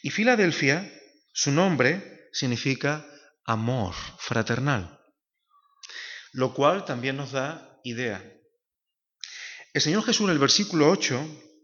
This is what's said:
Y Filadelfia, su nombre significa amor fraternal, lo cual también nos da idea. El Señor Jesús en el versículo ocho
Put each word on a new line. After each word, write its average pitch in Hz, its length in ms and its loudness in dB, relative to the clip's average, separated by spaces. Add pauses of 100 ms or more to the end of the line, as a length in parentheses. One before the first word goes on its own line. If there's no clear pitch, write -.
Y - 80 -6
Filadelfia, 196 800 2 (400)
su - 200 0
nombre 160 800 2
significa 135 760 -2 (380)
amor 113 480 -2 (260)
fraternal, 117 800 -2 (1300)
lo 127 220 0
cual 175 320 2
también 135 320 -4
nos 135 140 -8
da 139 520 -8
idea. 117 400 -6 (1500)
El 139 80 0
Señor 202 240 2
Jesús 220 200 0
en 180 60 2
el 147 80 2
versículo 151 500 4
ocho 151 380 0 (360)